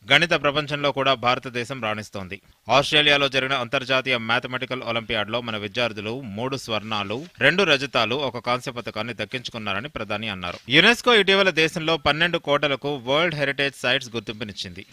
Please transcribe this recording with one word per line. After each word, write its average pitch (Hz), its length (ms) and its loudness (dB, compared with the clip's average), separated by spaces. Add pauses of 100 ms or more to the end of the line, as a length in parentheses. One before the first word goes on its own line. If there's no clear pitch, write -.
(120)
గణిత 156 180 4
ప్రపంచంలో 147 640 0
కూడా 135 220 2
భారతదేశం 123 680 -2
రాణిస్తోంది. 104 580 -6 (280)
ఆస్ట్రేలియాలో 143 580 6
జరిగిన 131 260 0
అంతర్జాతీయ 127 640 0
మ్యాథమెటికల్ 123 680 -2
ఒలింపియాడ్‌లో 113 580 -2
మన 113 160 -6
విద్యార్థులు 107 640 -4
మూడు 127 360 -6
స్వర్ణాలు, 107 680 -4 (140)
రెండు 165 240 4
రజతాలు, 131 520 2
ఒక 131 220 -4
కాంస్య 123 340 -2
పతకాన్ని 117 420 -8
దక్కించుకున్నారని 107 760 -6
ప్రధాని 107 400 -6
అన్నారు. 92 420 -6
యునెస్కో 220 420 6
ఇటీవల 196 360 6
దేశంలో 160 480 0
పన్నెండు 160 400 0
కోటలకు 143 580 0
వరల్డ్ 143 400 0
హెరిటేజ్ 139 400 -2
సైట్స్ 127 400 0
గుర్తింపునిచ్చింది. 104 760 -8